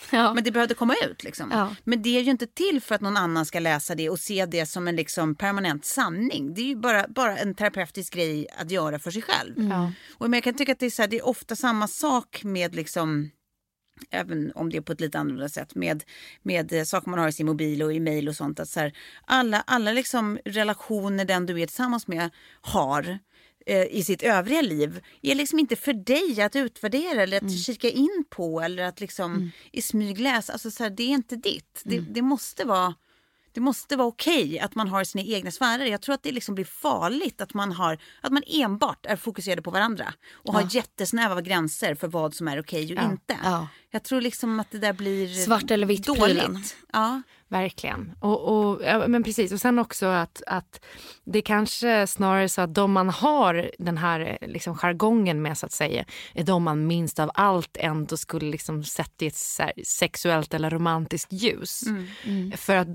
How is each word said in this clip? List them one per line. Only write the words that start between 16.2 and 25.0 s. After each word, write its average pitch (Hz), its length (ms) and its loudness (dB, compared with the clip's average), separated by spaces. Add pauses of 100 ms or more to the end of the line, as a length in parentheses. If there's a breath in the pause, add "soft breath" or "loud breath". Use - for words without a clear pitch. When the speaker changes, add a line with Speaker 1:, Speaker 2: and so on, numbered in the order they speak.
Speaker 2:
med, 175 300 -2
eh, 156 120 2
saker 180 260 -2
man 180 80 -2
har 160 100 4
i 151 40 0
sin 156 140 -2
mobil 151 360 0
och 156 100 0
i 160 80 -2
mail 151 280 0
och 147 80 -4
sånt, 151 240 -6
att 160 80 -8
så 170 120 -4
här, 147 120 -2 (340 loud breath)
alla, 233 400 2
alla, 226 260 2
liksom, 233 520 0
relationer 202 800 -2
den 180 220 2
du 175 140 -2
är 165 60 0
tillsammans 240 420 -2
med 170 220 -2 (300 soft breath)
har, 165 580 0 (480 soft breath)
eh, 196 180 4
i 190 200 -2
sitt - 180 -2
övriga 233 400 2
liv 160 380 0 (220 soft breath)